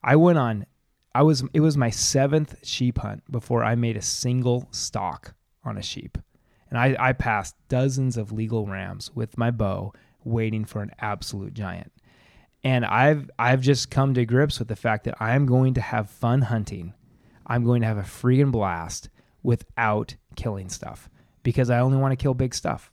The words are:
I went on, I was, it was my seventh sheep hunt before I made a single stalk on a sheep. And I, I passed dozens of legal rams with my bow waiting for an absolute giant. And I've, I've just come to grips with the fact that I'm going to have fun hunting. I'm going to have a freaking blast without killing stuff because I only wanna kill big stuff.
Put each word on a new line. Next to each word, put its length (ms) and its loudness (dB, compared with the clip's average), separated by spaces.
I 120 6
went 220 8
on, 280 -2
I 80 4
was, 220 4
it 60 4
was 180 4
my 100 2
seventh 720 0
sheep 360 -2
hunt 320 -8
before 340 -2
I 100 2
made 220 0
a 60 -8
single 680 -2
stalk 640 -8
on 140 -8
a 40 -10
sheep. 360 -10
And 100 -4
I, 200 2
I 160 2
passed 400 -4
dozens 500 0
of 140 -8
legal 340 -4
rams 480 -10
with 240 -6
my 120 2
bow 440 -4
waiting 420 -2
for 160 -8
an 160 -10
absolute 560 -8
giant. 360 -10
And 220 2
I've, 540 2
I've 240 2
just 280 2
come 220 2
to 140 2
grips 320 2
with 100 -6
the 80 -4
fact 280 -2
that 180 -6
I'm 240 2
going 280 4
to 60 0
have 300 -4
fun 320 2
hunting. 500 -4
I'm 180 0
going 160 4
to 60 2
have 120 -2
a 40 -4
freaking 500 2
blast 560 -4
without 760 -2
killing 340 -6
stuff 400 -14
because 260 2
I 80 4
only 200 4
wanna 180 0
kill 180 0
big 180 -2
stuff. 400 -6